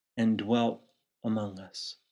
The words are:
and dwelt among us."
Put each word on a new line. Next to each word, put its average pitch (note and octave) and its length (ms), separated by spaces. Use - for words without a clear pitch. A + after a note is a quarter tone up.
and A2+ 200
dwelt A#2 460
among G#2+ 360
us." - 380